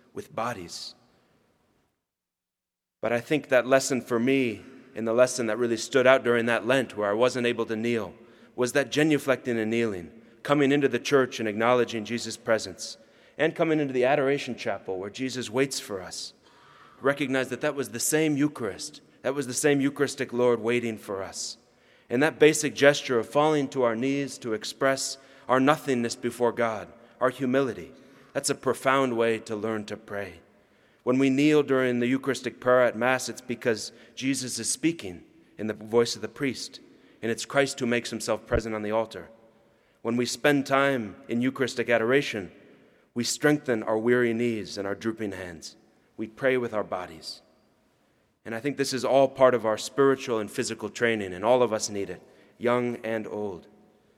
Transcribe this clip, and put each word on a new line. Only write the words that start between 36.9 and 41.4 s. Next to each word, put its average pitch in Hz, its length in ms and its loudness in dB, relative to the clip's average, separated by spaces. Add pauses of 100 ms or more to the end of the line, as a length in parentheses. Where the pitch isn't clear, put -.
and 113 100 -2
it's 113 140 -6
Christ 139 340 0
who 127 60 -2
makes 120 240 0
himself 110 360 -4
present 113 300 -2
on 107 80 -6
the 104 80 -4
altar. 107 380 -4 (720)
When 117 140 -2
we 123 100 0
spend 143 400 2
time 135 500 0 (120)
in 117 140 -2